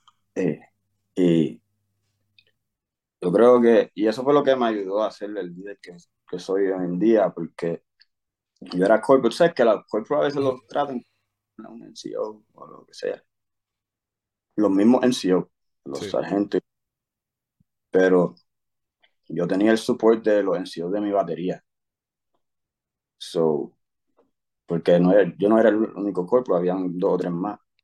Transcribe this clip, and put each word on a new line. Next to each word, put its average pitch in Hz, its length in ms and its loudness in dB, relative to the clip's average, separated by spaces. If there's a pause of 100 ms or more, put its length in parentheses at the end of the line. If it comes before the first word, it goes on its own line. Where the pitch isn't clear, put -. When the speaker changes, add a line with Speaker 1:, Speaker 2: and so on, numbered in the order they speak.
(360)
Speaker 1:
Eh, 85 240 -2 (560)
y 82 440 2 (1600)
yo 87 120 -2
creo 120 280 6
que, 117 340 4
y 104 120 -2
eso 110 160 -2
fue 139 100 2
lo 143 120 2
que 135 100 4
me 123 120 0
ayudó 104 360 -4
a 98 80 -2
ser 101 260 -12
el 90 160 -10
líder 98 300 -16
que, 87 140 -20 (320)
que 90 100 -10
soy 98 300 -2
hoy 92 160 -2
en 87 160 -4
día, 107 300 4
porque 82 520 -8 (800)
yo 90 240 -4
era 110 160 4
corporal, 131 320 2
tú - 40 -10
sabes 170 180 2
que 123 100 2
los 104 240 2
corporals 143 340 -4
a 147 60 0
veces 139 120 -4
los 131 280 -4
tratan 139 360 -6 (520)
como 110 180 -20
un 117 80 -20
N - 140 -20
C - 200 -14
O 107 280 -10 (100)
o - 120 -20
lo - 200 -20
que - 80 -20
sea. - 260 -8 (1300)
Los 104 160 0
mismos 113 320 4
N 123 100 2
C 92 220 -2
O, 90 160 -2 (340)
los 69 140 -12
Speaker 2:
Sí. - 120 -10
Speaker 1:
sargentos. 95 500 -4 (1300)
Pero 92 460 2 (920)
yo 85 180 -4
tenía 95 240 0
el 113 80 2
support 113 460 0
de 104 180 2
los 92 140 -2
N 92 100 -8
C - 160 -12
O 87 80 -8
de 104 100 -4
mi 104 100 -4
batería. 85 520 -4 (1600)
So, 78 580 -4 (880)
porque 87 320 2
no 90 140 4
era, 95 240 2
yo 98 120 0
no 110 100 4
era 113 100 4
el 104 80 2
único 98 500 -6
corporal, 113 340 0
habían 90 380 -4
dos 92 160 0
o 90 40 -2
tres 87 140 -6
más. 95 260 -8 (260)